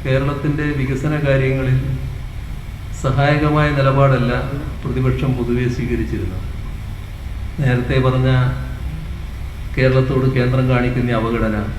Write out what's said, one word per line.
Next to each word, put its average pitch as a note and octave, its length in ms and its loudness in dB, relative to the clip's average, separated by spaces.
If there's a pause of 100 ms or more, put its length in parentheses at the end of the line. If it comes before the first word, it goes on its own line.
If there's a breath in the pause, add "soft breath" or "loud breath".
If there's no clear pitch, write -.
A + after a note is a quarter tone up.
കേരളത്തിന്റെ C#3+ 600 0 (140)
വികസന C3 340 0 (120)
കാര്യങ്ങളിൽ C3 520 2 (1300)
സഹായകമായ D3 640 4 (100)
നിലപാടല്ല C3+ 540 4 (500)
പ്രതിപക്ഷം B2+ 560 0
പൊതുവെ A#2+ 280 0 (100)
സ്വീകരിച്ചിരുന്നത്. A#2 680 -2 (1200)
നേരത്തെ B2+ 440 2
പറഞ്ഞ C3 240 2 (1500)
കേരളത്തോട് C3 500 4 (100)
കേന്ദ്രം B2+ 360 2
കാണിക്കുന്ന B2 480 2
അവഗണന A2+ 360 0 (220)